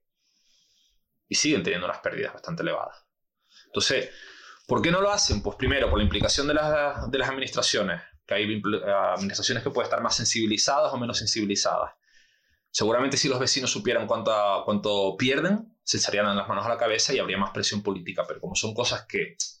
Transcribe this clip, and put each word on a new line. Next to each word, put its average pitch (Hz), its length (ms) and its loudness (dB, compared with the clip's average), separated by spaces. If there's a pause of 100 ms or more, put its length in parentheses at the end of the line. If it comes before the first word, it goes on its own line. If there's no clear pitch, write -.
(1300)
Y - 100 -4
siguen 151 260 2
teniendo 90 240 -2
unas - 140 -4
pérdidas - 340 -4
bastante - 280 -8
elevadas. - 440 -6 (600)
Entonces, - 440 0 (580)
¿por 117 140 0
qué 165 80 2
no 185 100 4
lo 202 100 4
hacen? 196 320 0
Pues 101 140 -4
primero, 131 320 2
por 104 100 2
la 107 60 4
implicación 123 420 2
de 147 80 2
las, 147 560 0
de 135 80 0
las 127 100 0
administraciones, 120 760 -2 (240)
que - 80 0
hay 104 100 2
impl-, 107 400 -2 (320)
administraciones 104 460 -2
que 139 80 -2
pueden 117 160 0
estar - 160 -2
más 113 140 0
sensibilizadas 117 760 2
o 131 60 -4
menos 117 200 -4
sensibilizadas. 101 760 0 (800)
Seguramente 123 440 2
si - 120 2
los 127 120 0
vecinos 120 320 0
supieran 113 340 0
cuánta, 104 580 2
cuánto 101 520 2
pierden, 156 680 2
se - 140 -2
echarían 101 400 2
las 98 120 -2
manos 101 180 -2
a - 20 0
la 117 100 0
cabeza 113 340 2
y 123 60 2
habría 95 180 -2
más 98 140 0
presión 104 320 -2
política, 95 460 -2
pero - 120 -8
como 95 140 -8
son 110 200 -2
cosas 117 340 -2
que - 280 -4 (240)